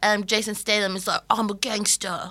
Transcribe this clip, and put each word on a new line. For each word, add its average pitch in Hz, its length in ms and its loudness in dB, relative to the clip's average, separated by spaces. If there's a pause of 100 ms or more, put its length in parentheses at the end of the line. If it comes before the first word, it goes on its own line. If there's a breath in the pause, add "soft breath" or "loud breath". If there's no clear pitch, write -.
um, 208 220 2
Jason 214 300 0
Statham 208 400 0
is 185 120 -6
like, 175 220 0
I'm 214 200 4
a 202 40 -2
gangster. 202 760 -2